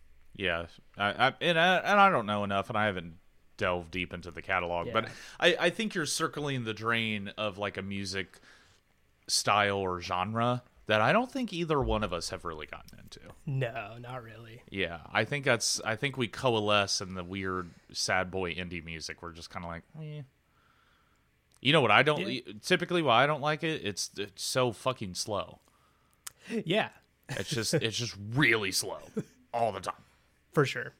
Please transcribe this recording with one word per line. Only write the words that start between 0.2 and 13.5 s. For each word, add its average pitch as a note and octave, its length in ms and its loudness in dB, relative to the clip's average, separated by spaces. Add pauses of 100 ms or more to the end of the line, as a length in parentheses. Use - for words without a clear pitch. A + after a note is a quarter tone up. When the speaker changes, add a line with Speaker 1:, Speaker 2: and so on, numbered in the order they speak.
Speaker 1:
Yeah, E2+ 300 0 (320)
I, G#2 300 4
I, C3 120 -2
and E3 180 2
I, F3+ 180 6
and G3 240 4
I G3 100 10
don't A#2+ 160 2
know G#2 180 0
enough, G2 240 0
and A2+ 80 -2
I G#2+ 100 4
haven't E2+ 280 -2 (420)
delved F2+ 360 0
deep F2+ 200 -4
into F2 200 -10
the E2 100 -12
catalog, F2 500 0
but A2+ 120 2
Speaker 2:
Yeah. - 60 -10 (300)
Speaker 1:
I, E3+ 200 6
I E3+ 100 4
think A3 240 -4
you're D#3 120 -2
circling C#3 580 -2
the A2 100 -2
drain A2 540 -2 (100)
of, G#2 180 -2
like, G2 220 -4
a F#2+ 40 -4
music G2 580 -6 (880)
style G2+ 500 4
or F2+ 240 0
genre A2 600 0 (240)
that G#2+ 140 4
I B2 120 6
don't B3 180 2
think B3+ 220 -4
either D#3+ 280 0
one A2 240 2
of F2+ 80 -2
us E2 180 -4
have F2+ 140 -8
really D2+ 220 -8
gotten - 320 -16
into. - 220 -18 (260)
Speaker 2:
No, A#2+ 540 -4